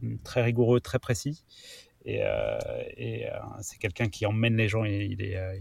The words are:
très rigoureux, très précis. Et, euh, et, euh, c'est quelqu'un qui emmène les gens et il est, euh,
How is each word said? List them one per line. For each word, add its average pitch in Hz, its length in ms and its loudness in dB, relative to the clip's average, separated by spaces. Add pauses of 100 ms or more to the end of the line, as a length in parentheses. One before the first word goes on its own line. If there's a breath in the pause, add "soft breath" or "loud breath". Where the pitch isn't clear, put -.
(240)
très - 180 2
rigoureux, 120 380 6
très - 180 0
précis. 143 460 -4 (600 loud breath)
Et, 52 200 0
euh, 53 340 2 (380)
et, 113 340 -4
euh, - 80 -6 (220)
c'est - 180 -12
quelqu'un 107 300 0
qui - 180 -2
emmène 110 300 4
les 110 120 4
gens 110 160 0
et 101 240 0
il 98 140 -4
est, 98 140 -4
euh, 92 240 -4